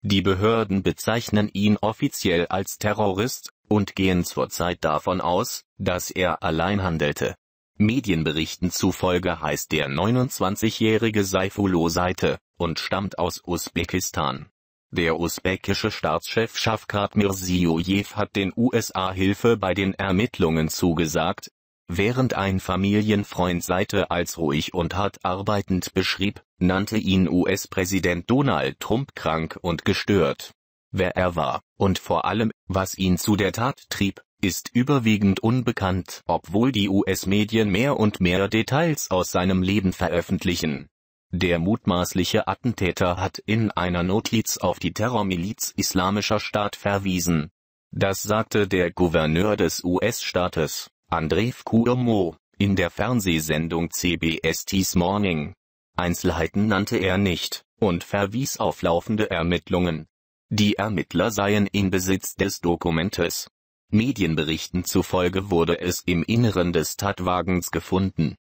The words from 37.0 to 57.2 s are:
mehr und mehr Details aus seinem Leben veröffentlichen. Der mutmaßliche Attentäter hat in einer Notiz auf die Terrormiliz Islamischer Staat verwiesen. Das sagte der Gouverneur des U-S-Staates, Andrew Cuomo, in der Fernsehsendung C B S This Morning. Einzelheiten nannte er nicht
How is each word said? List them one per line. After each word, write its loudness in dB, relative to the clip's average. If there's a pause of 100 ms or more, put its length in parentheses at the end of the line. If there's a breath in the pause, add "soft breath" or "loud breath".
mehr 2
und 2
mehr 2
Details 0
aus 0
seinem 2
Leben 2
veröffentlichen. -2 (420)
Der 2
mutmaßliche 0
Attentäter -2
hat -6
in 0
einer -2
Notiz 0
auf -2
die -4
Terrormiliz -4
Islamischer 0
Staat -4
verwiesen. 0 (420)
Das -2
sagte 0
der 2
Gouverneur 2
des -2
U-S-Staates, -2 (200)
Andrew 0 (140)
Cuomo, 2 (200)
in 2
der 2
Fernsehsendung 0
C 0
B -2
S -2
This 0
Morning. 0 (440)
Einzelheiten 0
nannte 0
er 0
nicht -2 (160)